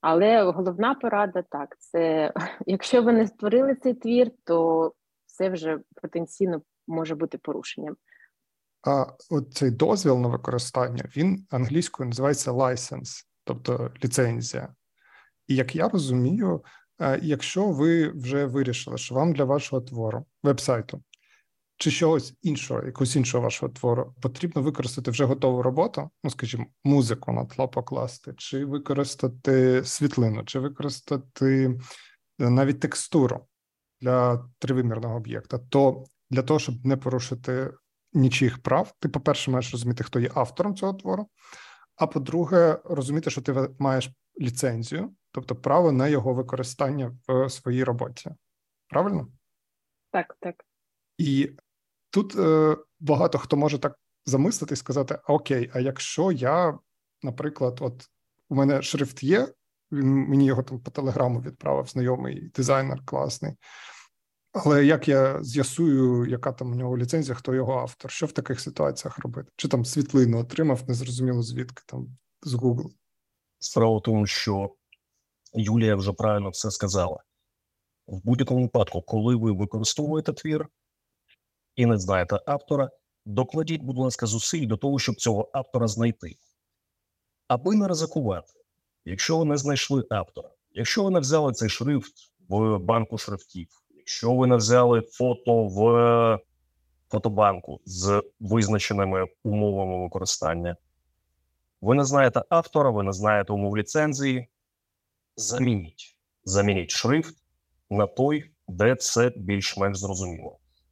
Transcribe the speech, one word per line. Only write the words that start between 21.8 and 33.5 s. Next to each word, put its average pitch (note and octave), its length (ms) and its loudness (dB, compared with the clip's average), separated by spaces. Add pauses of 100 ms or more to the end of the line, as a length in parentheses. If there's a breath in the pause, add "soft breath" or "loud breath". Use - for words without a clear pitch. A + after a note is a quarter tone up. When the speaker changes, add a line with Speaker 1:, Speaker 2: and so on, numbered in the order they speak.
Speaker 2:
чогось D#3 500 2
іншого, C#3 420 -4
якогось C3 320 -2
іншого B2 280 2
вашого A#2+ 280 -2
твору, B2 500 -2
потрібно D3 400 -4
використати C3 500 -4
вже B2+ 140 2
готову B2+ 360 2
роботу, C#3+ 480 -2 (140)
ну, - 60 -4
скажімо, A#2 360 -8 (180)
музику C3 480 2
на A#2+ 140 -2
тло C3 220 -4
покласти, B2+ 680 -6
чи C#3 280 -6
використати C3 1200 2
світлину, A#2 580 0
чи C3 160 -6
використати, C3+ 1200 -2 (600 loud breath)
е, A#2+ 100 2
навіть C3+ 300 4
текстуру - 680 0 (560)